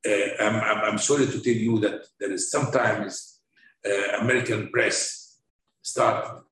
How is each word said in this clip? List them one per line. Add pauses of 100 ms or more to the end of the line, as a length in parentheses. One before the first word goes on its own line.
uh,
I'm,
I'm,
I'm
sorry
to
tell
you
that (140)
there
is
sometimes, (440)
uh,
American
press (420)
start